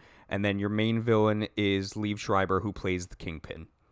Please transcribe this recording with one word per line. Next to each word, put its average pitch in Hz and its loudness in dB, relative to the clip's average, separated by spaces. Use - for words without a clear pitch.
and 101 -2
then 101 2
your 101 0
main 110 2
villain 107 4
is 98 2
Liev 104 -2
Schreiber, 95 2
who 104 -2
plays 92 -4
the - -18
Kingpin. - -10